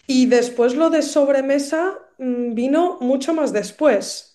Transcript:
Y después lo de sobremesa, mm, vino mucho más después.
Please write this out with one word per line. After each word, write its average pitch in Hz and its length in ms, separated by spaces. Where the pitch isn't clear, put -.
Y 254 200
después 247 500
lo 330 140
de 311 120
sobremesa, 285 960
mm, 240 360
vino 302 460
mucho 262 340
más 285 180
después. 208 840